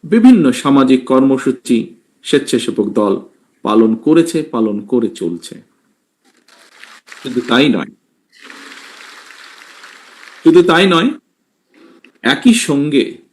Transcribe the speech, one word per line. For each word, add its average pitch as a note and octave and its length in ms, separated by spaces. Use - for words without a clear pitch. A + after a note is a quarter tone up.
বিভিন্ন G#3+ 400
সামাজিক C3+ 380
কর্মসূচি C3 640
স্বেচ্ছাসেবক A#2+ 600
দল G2+ 140
পালন A2 260
করেছে, E3 320
পালন G#2+ 220
করে A#2 180
চলছে। E2+ 340
শুধু B2 200
তাই B2+ 240
নয়, - 160
শুধু E3 180
তাই F3 240
নয়, F#3 160
একই A3 300
সঙ্গে C#3+ 380